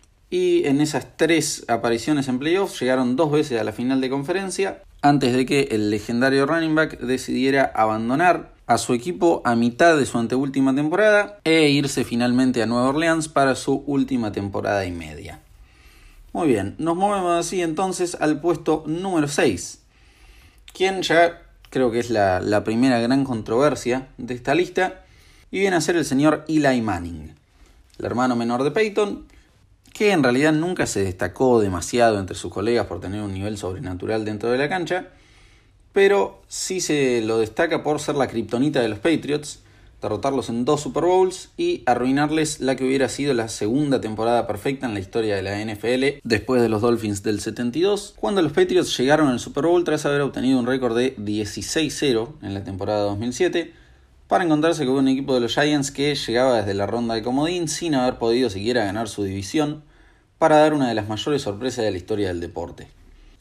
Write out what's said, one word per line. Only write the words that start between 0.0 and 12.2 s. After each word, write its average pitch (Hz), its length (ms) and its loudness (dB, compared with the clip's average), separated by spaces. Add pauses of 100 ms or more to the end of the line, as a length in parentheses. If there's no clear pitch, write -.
y 180 360 2
en 139 140 2
esas 147 380 -2
tres 160 500 0
apariciones 120 600 0
en 123 120 -2
playoffs 175 400 -2
llegaron 127 360 2
dos 151 160 2
veces 143 280 0
a 107 40 -2
la 110 100 -4
final 131 260 -2
de 131 100 -2
conferencia, 180 760 -4 (180)
antes 139 320 4
de 127 120 2
que 139 260 0
el 107 180 0
legendario 123 560 2
running 160 300 0
back 156 240 0
decidiera 127 760 0
abandonar 113 800 0 (140)
a 117 100 4
su - 160 -2
equipo - 520 0
a 120 100 2
mitad 120 420 4
de 131 80 2
su - 140 -4
anteúltima 135 560 0
temporada 202 680 2
e 160 260 4
irse 139 340 0
finalmente 123 580 0